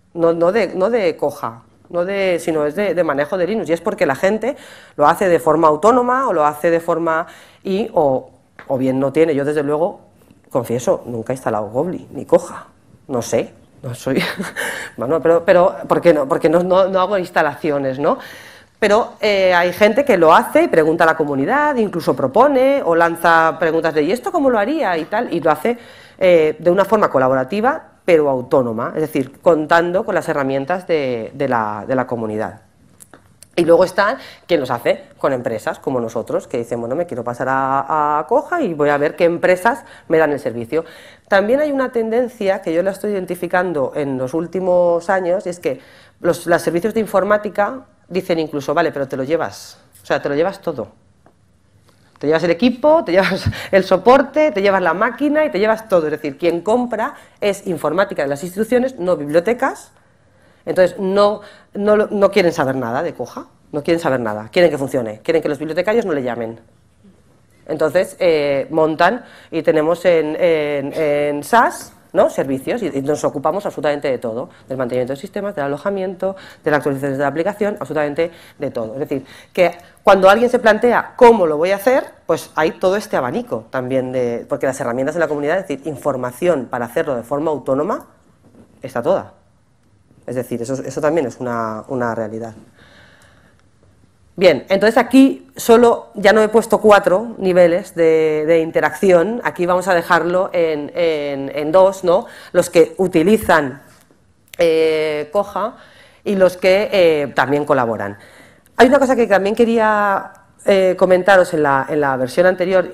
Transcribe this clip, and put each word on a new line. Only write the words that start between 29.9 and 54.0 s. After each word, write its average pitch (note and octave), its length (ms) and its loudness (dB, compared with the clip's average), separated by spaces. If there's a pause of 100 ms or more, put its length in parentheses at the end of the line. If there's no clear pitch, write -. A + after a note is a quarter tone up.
con G#3 100 -4
las D#3+ 140 -2
herramientas C#3 580 -4
de, B2+ 460 -4
de C3+ 160 -4
la, G#2+ 360 -2
de C3 100 -2
la B2+ 120 0
comunidad. G#2+ 540 -6 (920)
Y E4+ 100 0
luego E3+ 180 6
está G#3 340 0 (300)
quien E3+ 120 0
los C3 120 -4
hace C#3 320 -2 (160)
con D3+ 120 0
empresas B2 460 -6
como C3 220 -4
nosotros, A#2 480 -6
que C3+ 100 -6
dicen, A#2 220 -6
"Bueno, A#2+ 160 -6
me E3+ 100 -4
quiero B2 180 -8
pasar A#2+ 260 -4
a, C#3 720 0
a D#3 60 -6
Coja D4+ 360 -2
y G3 120 -4
voy D3 160 0
a D3 80 2
ver C#3+ 180 -2
qué F3+ 100 2
empresas F3+ 580 0 (240)
me D#3+ 100 2
dan D#3 140 2
el C#3+ 80 -4
servicio". A#2+ 460 -6 (420)
También G#3 320 2
hay D4+ 120 -2
una C4 200 -2
tendencia A3+ 720 -2
que E3 100 -4
yo E3 80 0
la F#3+ 100 -2
estoy G3 200 -6
identificando F3+ 840 -4
en C#3 220 -4
los B2+ 160 -6
últimos F3 800 0
años, F#3 340 -2
y F3+ 40 -6
es F3 100 -10
que C3+ 200 -6 (400)
los, E3+ 280 -2
los E3 160 2
servicios F3 320 -2
de A3+ 60 0
informática G#3 800 -2 (280)
dicen F3+ 300 -2
incluso, D3+ 340 -4
"Vale, D#3+ 180 0
pero C#3 160 -6
te C#3 100 -8
lo C3 60 -4
llevas, C3+ 540 -6 (240)
o - 40 -20
sea, D3+ 140 -2
te D3+ 100 -4
lo C#3+ 60 -2
llevas F3+ 240 -2
todo". B2+ 280 -8 (1300)
Te C#3 100 -6
llevas D#3+ 160 2
el F3 80 2
equipo, B3+ 520 2
te B3 80 -8
llevas F#3 320 0 (160)
<laughs> - 120 -14
el F#3+ 120 4
soporte, B3 680 2